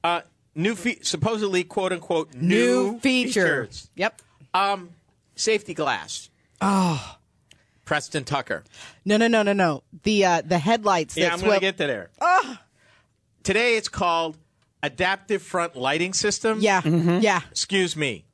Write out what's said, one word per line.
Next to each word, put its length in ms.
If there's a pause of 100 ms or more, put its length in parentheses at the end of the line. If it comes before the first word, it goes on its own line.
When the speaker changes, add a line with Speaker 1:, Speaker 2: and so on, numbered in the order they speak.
Speaker 1:
Uh, 180 (340)
new 200
fe-, 260
supposedly, 640
quote 260
unquote, 420
new 600
Speaker 2:
New 60
feature. 680
Speaker 1:
features. 300
Speaker 2:
Yep. 260 (320)
Speaker 1:
Um, 360 (460)
safety 380
glass. 560 (320)
Speaker 2:
Oh. 560 (680)
Speaker 1:
Preston 380
Tucker. 400 (400)
Speaker 2:
No, 140
no, 100
no, 160
no, 80
no. 320 (200)
The, 220
uh, 200
the 120
headlights 600
Speaker 1:
Yeah, 80
Speaker 2:
that 80
Speaker 1:
I'm 60
gonna 120
Speaker 2:
swivel. 100
Speaker 1:
get 180
to 80
there. 220 (120)
Speaker 2:
Oh. 360 (880)
Speaker 1:
Today 320
it's 140
called 480 (440)
adaptive 600
front 340
lighting 380
system. 480
Speaker 2:
Yeah. 200
Speaker 3:
Mm-hmm. 380
Speaker 2:
Yeah. 220 (100)
Speaker 1:
Excuse 460
me. 260 (100)